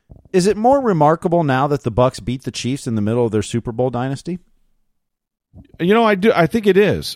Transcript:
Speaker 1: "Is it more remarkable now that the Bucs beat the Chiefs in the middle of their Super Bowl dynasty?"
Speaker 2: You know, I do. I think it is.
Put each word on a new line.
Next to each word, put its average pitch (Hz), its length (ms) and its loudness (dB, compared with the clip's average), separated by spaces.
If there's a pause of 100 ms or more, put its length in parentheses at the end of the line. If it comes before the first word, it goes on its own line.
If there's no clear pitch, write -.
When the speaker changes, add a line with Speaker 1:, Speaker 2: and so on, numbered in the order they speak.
(340)
Speaker 1:
"Is 185 140 2
it 202 100 0
more 254 240 2
remarkable 170 640 2
now 135 240 0
that 143 160 -2
the 120 80 -4
Bucs 120 340 -2
beat 131 180 -6
the 123 80 -10
Chiefs - 360 -8
in 117 80 -2
the 107 60 -2
middle 113 220 0
of 117 80 0
their 107 120 0
Super 120 280 -6
Bowl 127 200 -2
dynasty?" 135 480 -8 (1400)
Speaker 2:
You 175 140 2
know, 233 100 4
I 214 120 2
do. 196 200 2
I 165 120 2
think 220 180 -2
it 190 120 4
is. 143 380 0